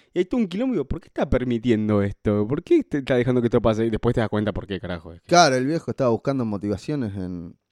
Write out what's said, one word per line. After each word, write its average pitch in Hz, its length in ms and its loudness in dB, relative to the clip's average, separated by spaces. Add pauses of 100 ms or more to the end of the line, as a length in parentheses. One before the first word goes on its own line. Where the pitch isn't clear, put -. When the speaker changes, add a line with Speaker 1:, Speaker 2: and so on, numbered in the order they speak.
(140)
Speaker 1:
y 180 60 0
hay 180 40 -2
todo 254 160 -2
un 214 80 0
quilombo, 226 240 -2
digo, 147 140 -2
"¿Por - 160 -8
qué - 60 -20
está 208 200 -4
permitiendo 117 720 2
esto? 104 480 0
¿Por 147 140 -2
qué 339 200 4
te-, - 160 -4
está 135 180 0
dejando 123 260 2
que 117 60 2
esto 117 120 4
pase?". 110 240 2
Y 117 60 0
después 113 240 0
te 120 80 2
das 104 80 -2
cuenta 104 240 0
por 90 120 -8
qué, 95 140 -6
carajo. 87 320 -10
Es 87 80 -20
que - 80 -20
Speaker 2:
Claro, 165 280 6
el 127 100 0
viejo 160 240 -4
estaba 127 180 0
buscando 123 380 0
motivaciones 104 680 -4
en, 90 380 -8 (180)